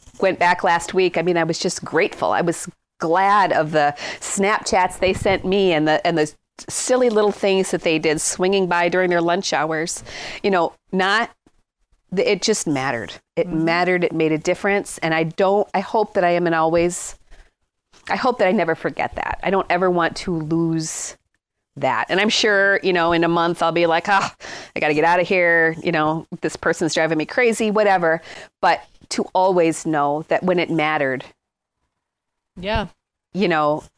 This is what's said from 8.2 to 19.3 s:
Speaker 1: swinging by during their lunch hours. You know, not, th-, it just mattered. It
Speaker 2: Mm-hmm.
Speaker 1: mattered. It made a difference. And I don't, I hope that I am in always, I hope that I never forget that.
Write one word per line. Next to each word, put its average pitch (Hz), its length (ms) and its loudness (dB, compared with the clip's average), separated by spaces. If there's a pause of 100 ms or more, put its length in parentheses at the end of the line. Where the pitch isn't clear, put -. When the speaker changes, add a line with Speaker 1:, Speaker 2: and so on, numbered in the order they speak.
Speaker 1:
swinging 190 460 0
by 175 220 2
during 185 220 2
their 175 100 2
lunch 170 320 0
hours. 160 500 -4 (380)
You 208 80 0
know, 180 240 2 (180)
not, 196 380 0 (840)
th-, 190 120 0
it 202 140 2
just - 240 0
mattered. 131 480 -4 (220)
It 170 100 0
Speaker 2:
Mm-hmm. 160 200 -2
Speaker 1:
mattered. 175 380 2
It 170 100 0
made 160 180 2
a 156 80 0
difference. 196 580 -2
And 160 160 -2
I 160 120 0
don't, 196 500 2
I 180 60 0
hope 214 340 -2
that 190 80 2
I 175 80 4
am 175 160 2
in 165 80 0
always, 170 640 0 (920)
I 190 60 -2
hope 254 240 0
that 196 80 4
I 185 40 4
never 170 220 0
forget - 400 -6
that. - 300 -8